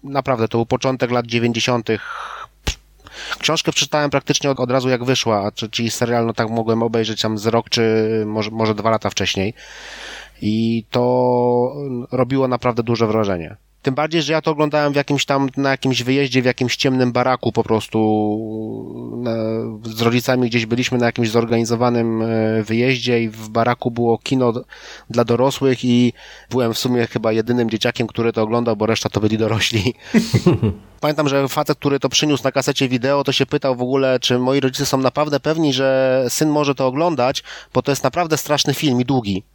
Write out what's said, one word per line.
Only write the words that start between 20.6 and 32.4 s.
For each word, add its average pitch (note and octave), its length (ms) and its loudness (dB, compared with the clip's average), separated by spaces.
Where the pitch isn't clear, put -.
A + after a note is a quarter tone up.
byliśmy B2 320 0
na A#2+ 80 2
jakimś A#2 240 0
zorganizowanym, A#2 920 2
e, A2 400 0
wyjeździe A#2 600 0
i A2+ 60 -2
w A2 200 -12
baraku A#2 420 0
było A#2 280 0
kino B2+ 340 2
d-, A#2+ 80 -2
dla A#2 140 2
dorosłych B2 600 2
i B2 280 4
byłem A#2+ 240 0
w - 40 -4
sumie B2 280 2
chyba A2+ 260 -2
jedynym A2+ 380 2
dzieciakiem, A#2 360 0
który A2+ 260 -2
to A2+ 100 0
oglądał, A#2 340 0
bo G#2+ 100 0
reszta A2 220 0
to G#2 120 0
byli G#2+ 180 2
dorośli. A2 560 0
<laughs> - 540 0
Pamiętam, D3+ 280 0
że C#3 200 2
facet, D3+ 300 -2
który C#3 220 0
to C3+ 80 0
przyniósł D3 360 2